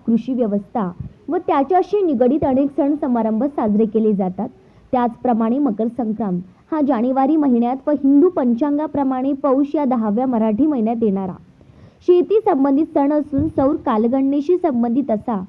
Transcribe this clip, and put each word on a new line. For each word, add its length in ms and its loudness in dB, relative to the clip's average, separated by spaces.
कृषी 280 0
व्यवस्था 560 -2
व 80 -2
त्याच्याशी 680 0
निगडीत 420 0
अनेक 320 0
सण 180 0
समारंभ 520 -2
साजरे 380 0
केले 280 0
जातात. 360 -4
त्याचप्रमाणे 680 -2
मकर 300 -2
संक्रांत 520 -4
हा 80 -2
जानेवारी 560 0
महिन्यात 520 0
व 40 2
हिंदू 360 4
पंचांगाप्रमाणे 1040 -2
पौष 420 0
या 100 0
दहाव्या 420 0
मराठी 400 0
महिन्यात 360 0
येणारा 300 0
शेती 380 4
संबंधित 500 2
सण 180 2
असून, 360 0
सौर 280 0
कालगणनेशी 840 0
संबंधित 520 0
असा 380 -4